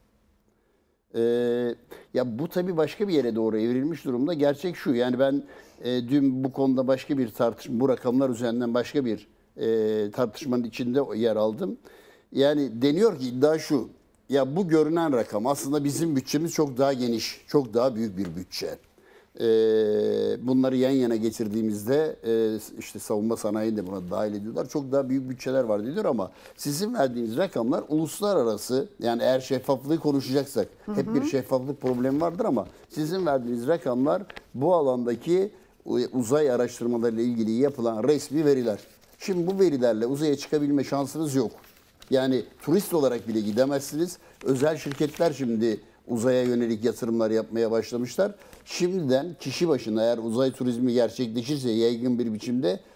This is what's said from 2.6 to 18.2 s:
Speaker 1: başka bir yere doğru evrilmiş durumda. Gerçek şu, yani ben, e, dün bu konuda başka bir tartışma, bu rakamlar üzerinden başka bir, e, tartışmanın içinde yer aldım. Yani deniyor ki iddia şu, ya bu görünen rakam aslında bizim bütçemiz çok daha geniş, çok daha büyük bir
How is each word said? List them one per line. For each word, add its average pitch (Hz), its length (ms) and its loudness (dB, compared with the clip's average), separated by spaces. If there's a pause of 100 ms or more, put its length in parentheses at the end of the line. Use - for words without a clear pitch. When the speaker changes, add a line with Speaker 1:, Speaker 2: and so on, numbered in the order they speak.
Speaker 1:
başka 156 320 0
bir 190 40 0
yere 120 220 2
doğru 110 240 0
evrilmiş 131 460 -2
durumda. 139 300 0
Gerçek 143 420 0
şu, 147 180 -2
yani 123 240 2
ben, 135 240 2 (420)
e, 123 240 -2
dün 135 360 2
bu 127 80 -4
konuda 131 340 2
başka 135 320 0
bir 120 120 0
tartışma, 117 500 -2
bu 135 80 4
rakamlar 127 420 2
üzerinden 117 440 -2
başka 123 300 0
bir, 107 240 -4 (280)
e, 107 540 0
tartışmanın 123 540 -2
içinde 123 360 -2 (140)
yer 110 220 2
aldım. 110 400 -2 (560)
Yani 135 500 0
deniyor 165 360 4
ki 127 100 -4
iddia 139 300 2
şu, 147 300 -2 (400)
ya 135 280 0
bu 190 120 0
görünen 160 440 4
rakam 110 340 0
aslında 139 380 0
bizim 143 320 0
bütçemiz 147 360 -2
çok 139 260 0
daha 139 140 4
geniş, 120 560 -4
çok 131 260 2
daha 117 200 2
büyük 107 240 -4
bir 87 180 -6